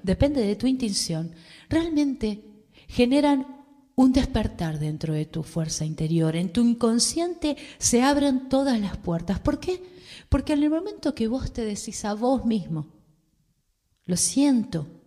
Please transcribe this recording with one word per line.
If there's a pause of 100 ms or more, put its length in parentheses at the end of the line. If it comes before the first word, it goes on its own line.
depende
de
tu
intención, (360)
realmente (180)
generan (320)
un
despertar
dentro
de
tu
fuerza
interior.
En
tu
inconsciente (220)
se
abren
todas
las
puertas.
¿Por
qué? (460)
Porque
en
el
momento
que
vos
te
decís
a
vos
mismo, (1200)
"Lo
siento" (200)